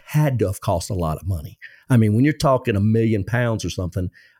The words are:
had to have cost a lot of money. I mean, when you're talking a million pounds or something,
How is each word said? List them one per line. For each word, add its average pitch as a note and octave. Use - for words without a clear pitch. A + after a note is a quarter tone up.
had D3
to G#2
have F#2+
cost F2+
a G#2
lot E2
of -
money. F2
I C3
mean, A2
when A#2
you're D3+
talking C3
a G2
million A2
pounds A#2
or -
something, F2+